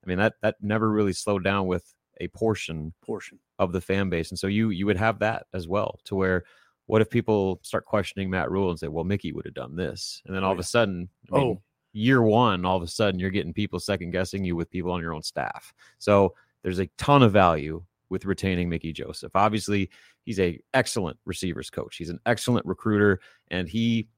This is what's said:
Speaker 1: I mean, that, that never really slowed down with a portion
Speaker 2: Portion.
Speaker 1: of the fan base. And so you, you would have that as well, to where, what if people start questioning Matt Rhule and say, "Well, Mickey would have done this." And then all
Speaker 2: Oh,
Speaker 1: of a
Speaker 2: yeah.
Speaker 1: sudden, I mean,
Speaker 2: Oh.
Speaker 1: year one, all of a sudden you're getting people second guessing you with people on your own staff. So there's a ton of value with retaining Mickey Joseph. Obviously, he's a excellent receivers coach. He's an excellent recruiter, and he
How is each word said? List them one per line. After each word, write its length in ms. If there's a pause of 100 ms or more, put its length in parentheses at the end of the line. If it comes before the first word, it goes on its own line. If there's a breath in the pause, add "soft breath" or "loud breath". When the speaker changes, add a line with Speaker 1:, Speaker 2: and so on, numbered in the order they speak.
Speaker 1:
I 40
mean, 100
that, 240
that 180
never 300
really 220
slowed 320
down 240
with 260 (260)
a 60
portion 720
Speaker 2:
Portion. 380 (220)
Speaker 1:
of 120
the 80
fan 300
base. 220
And 80
so 80
you, 220
you 160
would 100
have 240
that 340
as 140
well, 380
to 100
where, 260 (440 soft breath)
what 140
if 80
people 540
start 220
questioning 440
Matt 220
Rhule 200
and 100
say, 80
"Well, 160
Mickey 280
would 120
have 100
done 220
this." 500
And 80
then 80
all 80
Speaker 2:
Oh, 40
Speaker 1:
of 40
a 40
Speaker 2:
yeah. 40
Speaker 1:
sudden, 420 (240)
I 60
mean, 80 (120)
Speaker 2:
Oh. 40 (300)
Speaker 1:
year 280
one, 440
all 120
of 60
a 60
sudden 320
you're 100
getting 240
people 240
second 320
guessing 320
you 140
with 120
people 220
on 100
your 140
own 80
staff. 500 (280 soft breath)
So 340 (300 soft breath)
there's 160
a 60 (100)
ton 260
of 80
value 540 (240)
with 160
retaining 440
Mickey 240
Joseph. 440
Obviously, 540 (340 soft breath)
he's 160
a 180 (140)
excellent 540
receivers 440
coach. 260
He's 120
an 160
excellent 400
recruiter, 560 (300 soft breath)
and 180
he 500